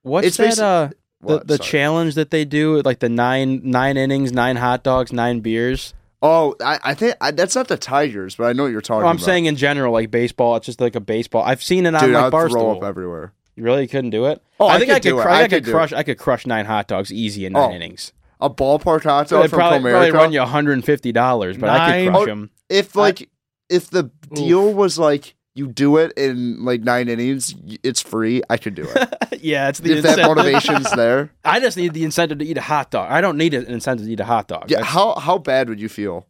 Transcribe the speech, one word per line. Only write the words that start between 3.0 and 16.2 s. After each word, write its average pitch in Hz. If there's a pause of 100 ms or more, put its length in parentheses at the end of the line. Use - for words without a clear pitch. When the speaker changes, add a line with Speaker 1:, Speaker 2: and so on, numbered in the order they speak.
Speaker 1:
the 120
nine, 131
nine 131
innings, 135
nine 127
hot 123
dogs, 127
nine 120
beers? 113 (300)
Speaker 2:
Oh, 156 (100)
I, 143
I 143
think 226
I, 139
that's 170
not 254
the 170
Tigers, 123
but 117
I 120
know 131
what 135
you're 107
talking 110
Speaker 1:
Oh, 175
I'm 170
Speaker 2:
about. 175
Speaker 1:
saying 180
in 151
general, 139
like, 113
baseball. 120
It's 110
just -
like 120
a 117
baseball. 113
I've 131
seen 185
it 165
on, 151
Speaker 2:
Dude, 127
Speaker 1:
like, 120
Speaker 2:
I'd 131
throw 160
Speaker 1:
Barstool. 113
Speaker 2:
up 98
everywhere. 90 (220)
Speaker 1:
You 113
really 131
couldn't 131
do 107
it? 147 (160)
Speaker 2:
Oh, 214
Speaker 1:
I 170
Speaker 2:
I -
Speaker 1:
think 254
Speaker 2:
could -
Speaker 1:
I 277
could -
Speaker 2:
do 147
it. 117
Speaker 1:
cru-, 170
I 180
Speaker 2:
I 160
Speaker 1:
could -
Speaker 2:
could 160
do 113
it. 113
Speaker 1:
crush, 160
I 120
could 135
crush -